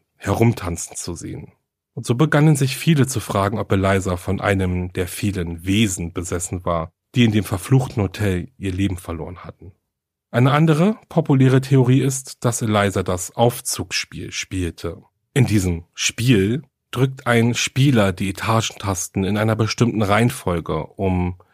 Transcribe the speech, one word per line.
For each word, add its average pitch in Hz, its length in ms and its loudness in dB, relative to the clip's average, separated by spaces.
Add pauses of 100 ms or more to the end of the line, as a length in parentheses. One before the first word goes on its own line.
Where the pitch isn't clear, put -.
(180)
herumtanzen 101 800 -2
zu - 180 -10
sehen. - 380 -14 (400)
Und 117 120 -10
so 120 100 0
begannen 151 400 4
sich 131 220 0
viele 143 300 2
zu 120 140 -6
fragen, 101 360 0
ob 101 140 -4
Eliza 95 460 2
von 98 240 -4
einem 90 520 0
der 90 140 -4
vielen 85 580 -6
Wesen 95 480 0
besessen 90 520 -6
war, 82 260 -4 (240)
die 123 80 4
in 113 80 4
dem 104 140 0
verfluchten 131 580 0
Hotel 92 540 -4
ihr 95 140 -6
Leben 95 260 -2
verloren 85 480 -12
hatten. - 260 -20 (600)
Eine 127 200 4
andere 160 460 4 (120)
populäre 131 520 4
Theorie 131 400 4
ist, - 440 -6
dass 120 160 -2
Eliza 101 420 2
das 90 320 -6
Aufzugsspiel 101 960 -2
spielte. 85 680 -8 (320)
In 131 120 4
diesem 92 480 0
Spiel 113 680 0 (280)
drückt 131 340 -2
ein 120 280 4
Spieler 117 600 2
die 98 160 -4
Etagentasten 98 920 -2
in 101 140 -2
einer 110 180 0
bestimmten 113 460 0
Reihenfolge, 95 840 0
um 92 520 -2 (160)